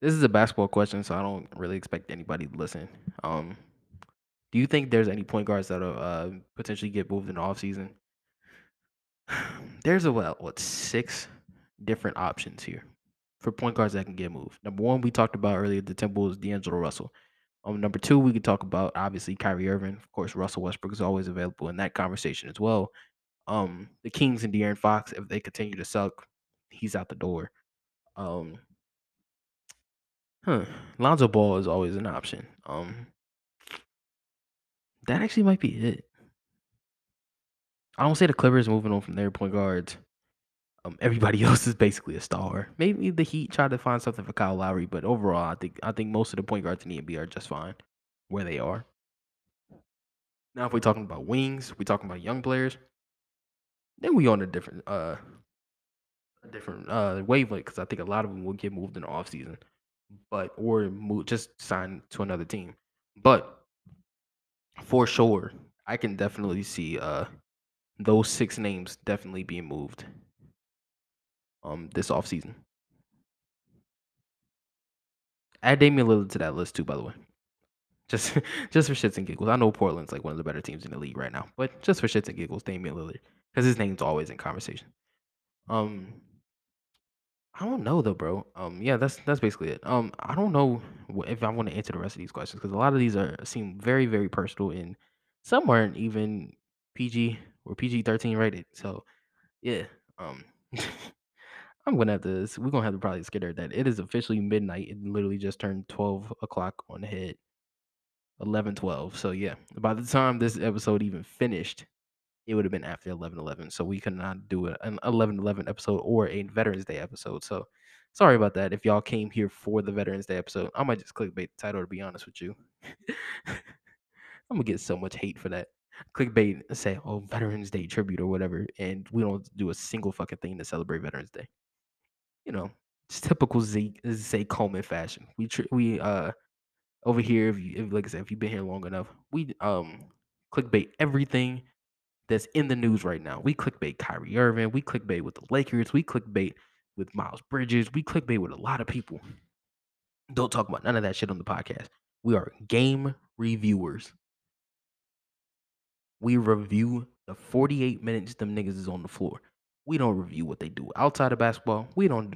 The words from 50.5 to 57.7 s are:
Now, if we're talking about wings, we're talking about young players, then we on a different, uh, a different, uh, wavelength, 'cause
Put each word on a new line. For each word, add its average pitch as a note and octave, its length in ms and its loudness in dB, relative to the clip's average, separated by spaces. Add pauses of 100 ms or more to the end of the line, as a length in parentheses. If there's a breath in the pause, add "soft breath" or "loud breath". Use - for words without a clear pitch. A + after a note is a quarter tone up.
Now, B2 120 -2
if A#2+ 60 -2
we're A#2 80 4
talking A2 240 4
about E2 220 -10
wings, C3+ 520 0
we're A#2 60 -4
talking G#2 220 0
about F2+ 160 -10
young A#2+ 180 -4
players, C3 380 0 (1200)
then E4 180 4
we D#3+ 100 8
on G#2+ 160 6
a F#2 40 -2
different, F2+ 400 -10
uh, E2 300 -4 (1300)
a - 60 -20
different, G#2 400 -12
uh, G2 360 0
wavelength, A2+ 420 2
'cause - 120 -12